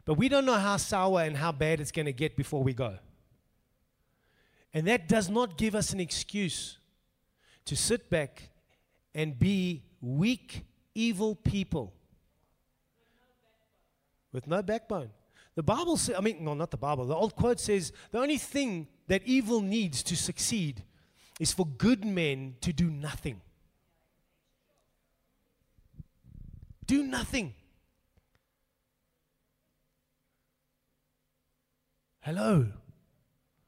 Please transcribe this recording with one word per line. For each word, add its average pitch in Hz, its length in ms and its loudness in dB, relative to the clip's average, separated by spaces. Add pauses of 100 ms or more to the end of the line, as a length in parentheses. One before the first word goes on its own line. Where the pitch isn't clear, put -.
but 156 80 2
we 233 160 6
don't 277 160 4
know 254 100 6
how 202 220 2
sour 190 440 2
and 156 140 0
how 160 160 0
bad 156 300 2
it's 143 100 -6
gonna 147 220 -2
get 151 240 -2
before 139 260 0
we 131 100 2
go. 117 260 -4 (1700)
And 156 140 0
that 202 220 2
does 214 200 4
not 208 280 0
give 220 180 2
us 208 160 0
an 196 80 -2
excuse - 800 -4 (880)
to 143 100 -4
sit - 340 0
back 151 400 -2 (640)
and 156 240 -2
be 180 460 2 (180)
weak, 147 640 0 (300)
evil 220 420 0
people. 160 580 -2 (2500)
With 127 160 -10
no 180 140 0
backbone. 196 480 -4 (460)
The 165 80 -2
Bible 302 340 2
says, - 200 -2
I 190 40 0
mean, 190 220 -2
no, 151 100 -2
not 151 180 -4
the 131 60 -6
Bible. 131 280 -2
The 143 100 -2
old 196 200 0
quote 233 240 2
says, 196 320 -2 (200)
"The 220 80 -2
only 285 180 0
thing 214 500 -2 (200)
that 190 180 2
evil 240 360 2
needs 196 420 0
to 175 120 -2
succeed 170 680 -2 (560)
is 160 140 2
for 185 120 2
good 190 400 2
men 139 560 -2
to 175 100 0
do 165 180 2
nothing." 143 520 -6 (3500)
Do 285 180 4
nothing. 247 520 -4 (4000)
Hello. 175 480 2 (1000)